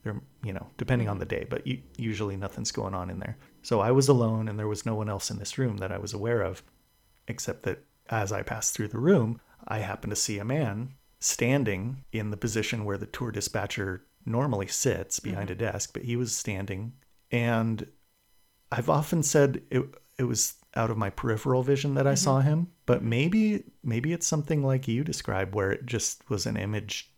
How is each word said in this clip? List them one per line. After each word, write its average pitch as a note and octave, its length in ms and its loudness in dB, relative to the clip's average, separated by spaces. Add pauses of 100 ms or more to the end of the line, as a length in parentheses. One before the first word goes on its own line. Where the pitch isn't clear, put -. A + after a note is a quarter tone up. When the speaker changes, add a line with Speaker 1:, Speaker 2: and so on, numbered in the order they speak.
Speaker 1:
There, A2 180 -6 (220)
you G2+ 100 -6
know, - 140 -8 (100)
depending A#2 320 2
on G2+ 60 -2
Speaker 2:
Mm-hmm. F#2+ 40 -4
Speaker 1:
the - 60 -4
day, - 240 -4
but - 180 -4
u-, C3 140 -4 (160)
usually G#2+ 400 -2
nothing's G2+ 340 -6
going F#2+ 240 -4
on F2+ 140 -4
in F#2 100 -8
there. - 180 -8 (260)
So A2 180 2
I A2 100 4
was C3+ 160 6
alone, A2 400 4
and G#2+ 100 -4
there G#2+ 120 -4
was G#2 160 -4
no A2+ 100 0
one G#2+ 140 -2
else G2 200 -4
in - 100 -6
this - 180 -8
room A#2+ 200 0
that F#2+ 140 -4
I F#2+ 80 -4
was G2 140 -6
aware A2 280 0
of, F2+ 220 -4 (640)
except - 360 -6
that - 160 -2 (300)
as G#2 220 -2
I G2+ 120 -4
passed - 300 -4
through G#2+ 140 -4
the G#2+ 100 -6
room, A#2+ 440 4 (260)
I G#2+ 120 -4
happened G2+ 320 -6
to G#2 40 -4
see G#2 240 -2
a G2+ 60 -6
man B2+ 480 -2 (260)
standing A#2+ 960 0
in G#2+ 160 -2
the G#2 80 -4
position A2 480 -2
where G2+ 120 -2
the G#2 100 -8
tour A#2+ 240 -6
dispatcher G2+ 720 -4 (200)
normally A#2 420 0
sits F#2+ 520 -2
behind G2 300 -4
Speaker 2:
Mm-hmm. F#2 40 -6 (100)
Speaker 1:
a G#2 80 0
desk, G2+ 220 -6
but - 100 -8
he A#2+ 120 -2
was A#2+ 200 -2
standing. G2+ 580 -6 (380)
And A2+ 560 0 (840)
I've C3 180 0
often D3+ 340 2
said C#3+ 460 4
it, B2+ 140 2 (340)
it C3 80 0
was A#2+ 280 0 (220)
out A2+ 160 2
of G#2+ 60 -2
my G#2 120 0
peripheral B2+ 540 2
vision C#3 320 2
that C#3 120 4
I C#3 40 6
Speaker 2:
Mm-hmm. C3+ 120 2
Speaker 1:
saw C3+ 180 4
him, D#3 260 4 (180)
but B2 140 4
Speaker 2:
Mm-hmm. A2+ 100 -2
Speaker 1:
maybe, G3+ 540 4 (200)
maybe B2 300 0
it's E3+ 140 -2
something D3+ 360 2
like C3 240 2
you A#2 160 2
described, G2 520 -2
where G2 160 4
it B2+ 140 0
just - 440 -4
was G#2 160 0
an A2 100 0
image G2+ 640 -4